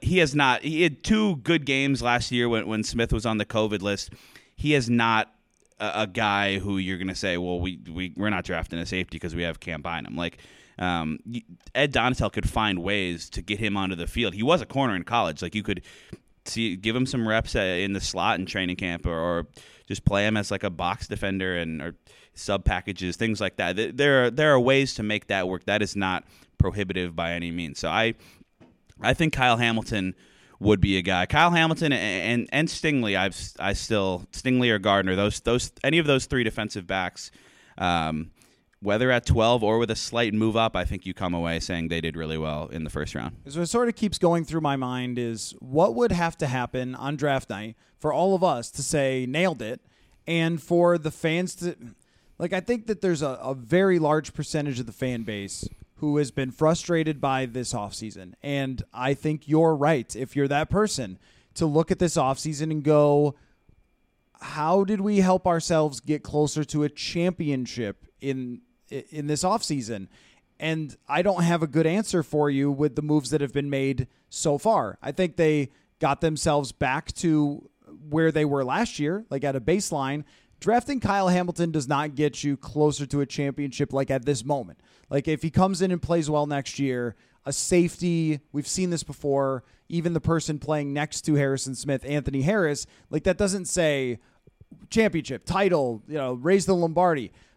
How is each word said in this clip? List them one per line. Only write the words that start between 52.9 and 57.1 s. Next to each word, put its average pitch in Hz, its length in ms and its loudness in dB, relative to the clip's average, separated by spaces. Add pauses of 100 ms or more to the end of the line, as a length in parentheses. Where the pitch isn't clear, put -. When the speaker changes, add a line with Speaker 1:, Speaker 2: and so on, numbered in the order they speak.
Speaker 2:
there's 170 220 0
a, 131 200 -4
a 131 120 -6
very 170 460 4
large 151 340 2
percentage 143 480 -4
of 120 40 -6
the 113 60 -10
fan 123 320 -4
base 101 420 -8 (340)
who 147 180 0
has 143 140 0
been 131 200 -4
frustrated 156 720 0